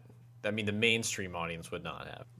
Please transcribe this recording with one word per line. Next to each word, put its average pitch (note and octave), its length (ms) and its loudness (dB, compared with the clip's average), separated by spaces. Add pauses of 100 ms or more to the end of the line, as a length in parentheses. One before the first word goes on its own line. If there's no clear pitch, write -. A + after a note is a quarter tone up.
(460)
I G#2 60 4
mean, G#2+ 140 0
the G2+ 80 2
mainstream A2 640 2
audience E2+ 340 -4
would F2 140 -4
not D2+ 200 -6
have. - 200 -10 (140)